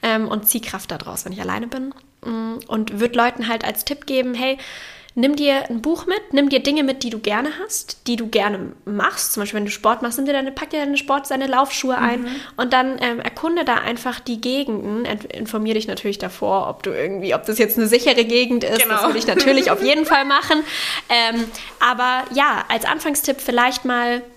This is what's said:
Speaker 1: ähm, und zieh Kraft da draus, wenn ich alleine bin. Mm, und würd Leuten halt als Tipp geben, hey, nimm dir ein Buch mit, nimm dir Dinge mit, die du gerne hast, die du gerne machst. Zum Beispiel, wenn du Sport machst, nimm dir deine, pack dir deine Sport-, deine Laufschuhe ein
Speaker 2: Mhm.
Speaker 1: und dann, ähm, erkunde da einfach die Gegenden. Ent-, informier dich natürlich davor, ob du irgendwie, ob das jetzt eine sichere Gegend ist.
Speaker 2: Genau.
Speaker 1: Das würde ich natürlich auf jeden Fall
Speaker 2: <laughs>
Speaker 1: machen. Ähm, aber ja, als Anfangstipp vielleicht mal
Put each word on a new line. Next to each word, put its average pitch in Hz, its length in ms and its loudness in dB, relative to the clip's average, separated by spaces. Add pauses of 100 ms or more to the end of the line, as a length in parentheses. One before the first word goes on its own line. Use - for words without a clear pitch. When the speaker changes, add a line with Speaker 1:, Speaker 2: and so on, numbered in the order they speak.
Speaker 1:
ähm, 220 240 0
und 214 200 -2
zieh 240 120 0
Kraft - 320 -10
da 165 60 -8
draus, - 260 -10
wenn 185 80 -10
ich 190 100 -10
alleine 196 260 -4
bin. 262 260 -8 (320)
Mm, 226 320 -6 (100)
und 214 320 -2
würd 240 160 0
Leuten 233 320 0
halt 226 160 -4
als - 220 -4
Tipp 285 220 -6
geben, 254 260 0
hey, 262 240 -2 (560)
nimm 269 220 4
dir 277 340 2
ein 233 120 -4
Buch 320 260 0
mit, 403 240 -2
nimm 277 180 4
dir 269 120 2
Dinge 285 220 2
mit, 269 200 0
die 240 80 -4
du 226 80 -6
gerne 220 300 -2 (140)
hast, - 440 -8
die 240 80 0
du 226 120 -4
gerne 202 460 0 (120)
machst. 208 480 0
Zum 220 80 -4
Beispiel, 202 160 -4
wenn 208 80 -2
du 202 60 -4
Sport 233 320 2
machst, 240 140 -4
nimm 269 100 0
dir 285 60 2
deine, 269 180 0
pack 302 200 -8
dir 311 80 -2
deine 285 180 0
Sport-, 277 320 -2
deine 269 180 -2
Laufschuhe 262 500 2
ein 240 240 2
Speaker 2:
Mhm. 240 60 -4 (280)
Speaker 1:
und 247 180 0
dann, 262 280 4
ähm, 240 180 0
erkunde 330 460 -2
da 254 100 2
einfach 233 440 -4
die 233 220 -6
Gegenden. 240 640 -2
Ent-, 208 200 -4
informier 220 480 -4
dich 220 140 -2
natürlich 202 320 -4
davor, 190 500 0
ob - 140 -8
du 196 80 -4
irgendwie, 180 440 -2
ob - 100 0
das 220 120 -2
jetzt 226 220 2
eine 220 80 4
sichere 240 380 4
Gegend 240 380 2
ist. 226 180 2
Speaker 2:
Genau. 226 140 2
Speaker 1:
Das 208 100 2
würde - 140 2
ich - 80 0
natürlich 269 440 4
auf - 120 0
jeden 302 220 4
Fall 285 200 4
Speaker 2:
<laughs> - 0 -
Speaker 1:
machen. 285 340 4 (500)
Ähm, 233 360 2 (340)
aber 247 440 2 (100)
ja, 254 340 2
als 226 180 0
Anfangstipp 285 560 0
vielleicht 247 440 2
mal 240 360 0 (160)